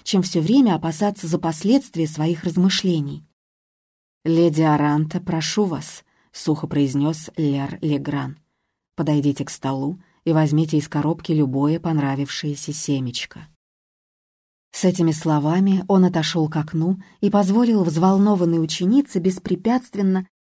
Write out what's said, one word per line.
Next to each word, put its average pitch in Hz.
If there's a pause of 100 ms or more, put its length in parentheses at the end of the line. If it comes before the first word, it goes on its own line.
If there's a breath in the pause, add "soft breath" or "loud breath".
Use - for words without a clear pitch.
чем 190
всё 180
время 220
опасаться 165
за 175
последствия 170
своих 160
размышлений. 175 (1000)
«Леди 165
Аранта, 151
прошу 165
вас», — 156 (280)
сухо -
произнёс 147
Лер 143
Легран. 143 (560)
«Подойдите 143
к -
столу 135 (220 soft breath)
и 165
возьмите 156
из 147
коробки 156
любое 147
понравившееся 143
семечко». - (1200)
С -
этими 175
словами 165
он 190
отошёл 160
к 156
окну 160 (240 loud breath)
и 202
позволил 208
взволнованной 175
ученице 190
беспрепятственно 190 (240)